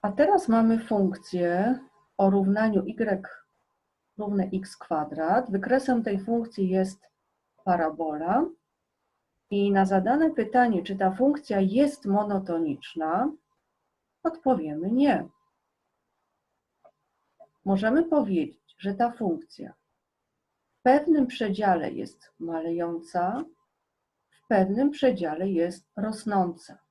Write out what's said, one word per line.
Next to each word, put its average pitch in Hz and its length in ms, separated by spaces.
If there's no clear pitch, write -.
A 202 100
teraz 339 360
mamy 226 380
funkcję 190 920
o 196 140
równaniu 196 520
y 196 400
równe 202 360
x 190 220
kwadrat. 160 760
Wykresem 247 520
tej 202 180
funkcji 226 480
jest 190 420
parabola. 165 800
I 202 220
na 190 140
zadane 226 440
pytanie, 233 520
czy 196 140
ta 190 140
funkcja 247 500
jest 240 460
monotoniczna, 185 1300
odpowiemy 196 680
nie. 262 380
Możemy 220 400
powiedzieć, 196 760
że 196 160
ta 240 160
funkcja - 680
w - 20
pewnym 294 440
przedziale 202 640
jest - 480
malejąca, 170 1040
w - 180
pewnym 208 420
przedziale 185 600
jest 175 460
rosnąca. 202 840